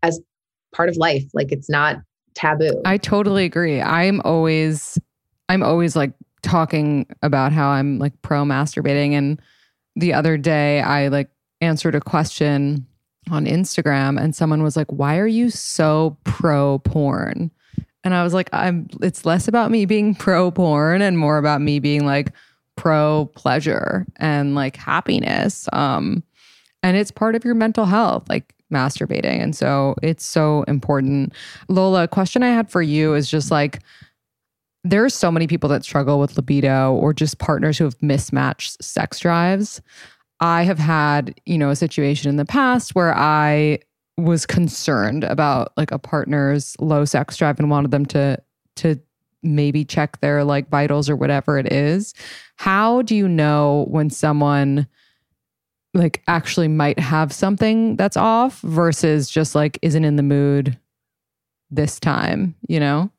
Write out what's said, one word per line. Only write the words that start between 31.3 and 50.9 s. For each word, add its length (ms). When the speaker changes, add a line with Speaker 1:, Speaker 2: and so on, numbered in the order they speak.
Speaker 2:
Lola, 360
a 40
question 360
I 60
had 200
for 120
you 320
is 140
just, 220
like, 300
there 200
are 60
so 220
many 160
people 220
that 120
struggle 380
with 160
libido 580
or 180
just 260
partners 400
who 60
have 160
mismatched 840
sex 360
drives. 640
I 220
have 160
had, 560
you 120
know, 120
a 60
situation 540
in 60
the 80
past 500
where 220
I 640
was 300
concerned 800
about, 520
like, 140
a 80
partner's 800
low 260
sex 320
drive 220
and 120
wanted 200
them 160
to, 320
to 200
maybe 420
check 360
their, 240
like, 260
vitals 400